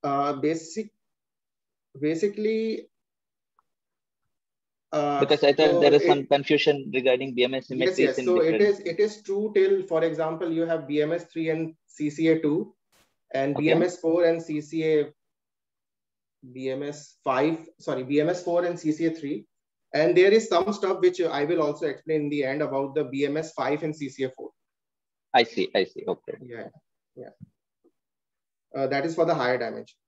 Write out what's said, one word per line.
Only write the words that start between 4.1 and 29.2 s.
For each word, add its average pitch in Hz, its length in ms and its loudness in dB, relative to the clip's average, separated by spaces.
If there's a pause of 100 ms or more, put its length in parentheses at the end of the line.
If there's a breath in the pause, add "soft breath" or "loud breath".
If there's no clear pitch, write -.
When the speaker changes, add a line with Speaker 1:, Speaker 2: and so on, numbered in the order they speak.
Speaker 1:
uh, 147 280 0
Speaker 2:
Because 151 240 2
I 143 80 6
thought 151 200 4
Speaker 1:
so - 100 4
Speaker 2:
there 143 120 8
is 143 100 6
Speaker 1:
it 175 40 2
Speaker 2:
some 143 200 4
confusion 143 640 2
regarding 127 420 0
B 123 80 4
M 127 100 0
S 131 100 -4
Speaker 1:
Yes, - 40 -20
Speaker 2:
symmetries 127 320 -2
Speaker 1:
yes. - 200 2
Speaker 2:
in - 60 -4
Speaker 1:
So 180 140 2
it 160 120 4
Speaker 2:
different 208 100 0
Speaker 1:
is, 202 200 2
it 170 180 -6
is 214 240 0
true 208 300 -4
till, 196 300 4
for 165 200 0
example, 165 460 -2
you 165 160 -2
have 160 220 -4
B 147 140 0
M 151 100 0
S 170 140 -4
three 160 240 -6
and 160 240 -4 (140)
C 151 220 -6
C 160 200 0
A 160 100 4
two, 160 340 -2 (600)
and 135 220 -2
Speaker 2:
Okay. 147 100 -2
Speaker 1:
B 160 60 4
M 165 120 4
S 175 160 -2
four 165 240 2
and 165 180 2
C 151 200 -6
C 160 240 -6
A, 151 260 2 (1400)
B 131 160 -6
M 135 140 -6
S - 400 -12
five, 143 440 0 (120)
sorry, 135 240 -4
B 143 180 2
M 160 80 2
S 180 140 -4
four 175 200 0
and 175 160 -4
C 156 140 -2
C 165 140 -2
A 160 40 0
three. - 340 -8 (480)
And 165 220 4
there 190 160 8
is 220 180 4
some 190 240 2
stuff 185 260 -2
which 180 220 2
I 147 240 0
will 165 160 0
also 147 260 -2
explain 156 360 -4
in 147 60 -4
the 143 140 -2
end 139 180 -2
about 135 340 -4
the 151 100 0
B 135 200 -2
M 143 120 -2
S 160 160 -6
five 143 280 -2
and 156 140 -6
C 143 140 -8
C 131 140 -6
A 127 60 -4
four. - 220 -16 (840)
Speaker 2:
I 123 100 6
see, - 320 -4
I 98 100 2
see. - 220 -16
Okay. - 380 -8
Speaker 1:
Yeah, 120 220 -16 (480)
yeah. - 140 -18 (1500)
Uh, 135 120 -2
that 170 180 -2
is 160 100 -4
for 170 80 2